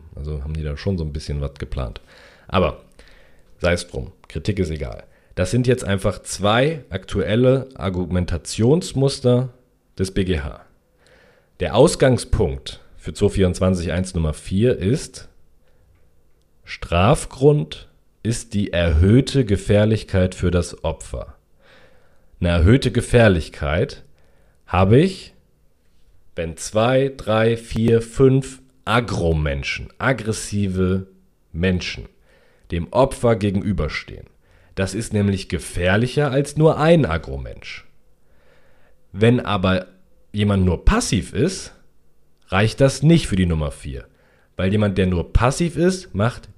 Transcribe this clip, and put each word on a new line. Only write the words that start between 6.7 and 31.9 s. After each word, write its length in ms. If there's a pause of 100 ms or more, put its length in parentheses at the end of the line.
aktuelle 840
Argumentationsmuster 1700 (500)
des 140
B 100
G 200
H. 220 (920)
Der 160
Ausgangspunkt 1080 (160)
für 180
zwei 160
vierundzwanzig 600
eins 240
Nummer 180
vier 460
ist, 480 (1400)
Strafgrund 1200 (340)
ist 320
die 180
erhöhte 720
Gefährlichkeit 920
für 160
das 320
Opfer. 500 (1080)
Eine 100
erhöhte 420
Gefährlichkeit 1120 (600)
habe 320
ich, 360 (1040)
wenn 200
zwei, 600
drei, 400
vier, 460
fünf 580 (240)
Agro-Menschen, 1040 (100)
aggressive 1120 (420)
Menschen, 560 (640)